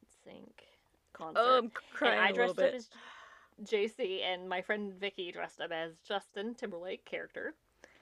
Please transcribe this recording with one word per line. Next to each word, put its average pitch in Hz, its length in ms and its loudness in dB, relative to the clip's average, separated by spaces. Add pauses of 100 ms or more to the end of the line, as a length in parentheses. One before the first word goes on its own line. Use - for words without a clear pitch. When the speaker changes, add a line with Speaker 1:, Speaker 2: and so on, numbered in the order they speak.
(240)
Speaker 1:
sync - 420 -20 (480)
concert. 160 260 -2
Speaker 2:
Oh, 254 180 8
I'm 233 80 4
Speaker 1:
And 226 80 -8 (200)
Speaker 2:
crying 226 260 4
Speaker 1:
I 208 100 6
Speaker 2:
a - 20 4
little 190 220 4
Speaker 1:
dressed - 60 -2
up 185 120 6
Speaker 2:
bit. 247 40 -2
Speaker 1:
as 233 140 -10 (720)
J 208 240 2
C, 190 360 -4
and 185 260 -4
my 180 140 -2
friend 208 360 -4
Vicky 190 320 -4
dressed 170 300 -8
up 170 100 -6
as 165 200 -4 (160)
Justin 208 480 -6
Timberlake 185 500 -8
character. 190 480 -6 (480)